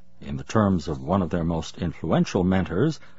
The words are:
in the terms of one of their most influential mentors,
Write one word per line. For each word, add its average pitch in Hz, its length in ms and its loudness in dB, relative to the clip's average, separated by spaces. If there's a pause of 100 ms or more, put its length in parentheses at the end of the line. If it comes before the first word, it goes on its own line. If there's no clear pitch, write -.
(200)
in 73 180 -10
the 67 60 -8
terms 98 440 4
of 69 160 -4
one 90 180 2
of 82 80 -2
their 87 140 0
most 82 340 -2
influential 92 680 0
mentors, 92 560 2 (200)